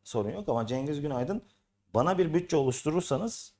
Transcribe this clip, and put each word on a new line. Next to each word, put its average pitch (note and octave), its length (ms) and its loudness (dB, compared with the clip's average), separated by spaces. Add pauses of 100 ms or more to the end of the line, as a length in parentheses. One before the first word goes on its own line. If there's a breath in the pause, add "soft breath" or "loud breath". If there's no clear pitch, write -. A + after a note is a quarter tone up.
sorun G#2+ 280 -2
yok G2+ 180 -6
ama A#2 180 0
Cengiz C#3 340 -2
Günaydın C#3+ 400 -4 (520 soft breath)
"Bana D#3+ 240 4
bir E3+ 160 4
bütçe E3+ 240 2
oluşturursanız D3+ 1040 0